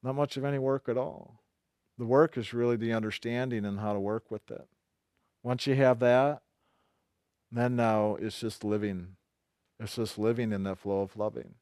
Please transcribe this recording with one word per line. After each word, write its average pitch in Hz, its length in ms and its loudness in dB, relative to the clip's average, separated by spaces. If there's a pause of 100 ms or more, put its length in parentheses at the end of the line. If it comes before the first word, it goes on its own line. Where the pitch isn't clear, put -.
Not 131 140 -4
much 143 220 -2
of 135 80 -4
any 139 140 -2
work 135 280 -2
at 120 100 0
all. - 460 -8 (540)
The 123 80 -6
work 139 320 6
is 117 160 -6
really 120 240 2
the 113 160 -2
understanding 117 720 -2
and 101 140 -4
how 107 140 -2
to 101 60 0
work 104 320 -4
with 107 180 -10
it. - 200 -14 (760)
Once 123 240 -2
you 135 80 4
have 127 240 6
that, 127 420 4 (1080)
then 123 240 0
now 107 400 2
it's 98 240 -8
just 110 240 -8
living. 101 540 -2 (640)
It's 107 160 -10
just 113 220 -4
living 113 340 0
in 98 120 -2
that 95 140 -4
flow 98 240 -4
of 95 160 -6
loving. 104 440 -6